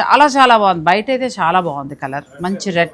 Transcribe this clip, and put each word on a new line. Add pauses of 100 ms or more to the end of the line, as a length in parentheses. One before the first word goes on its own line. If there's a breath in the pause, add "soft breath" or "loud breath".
చాలా
చాలా
బాగుంది,
బయట
అయితే
చాలా
బాగుంది
కలర్. (180)
మంచి
రెడ్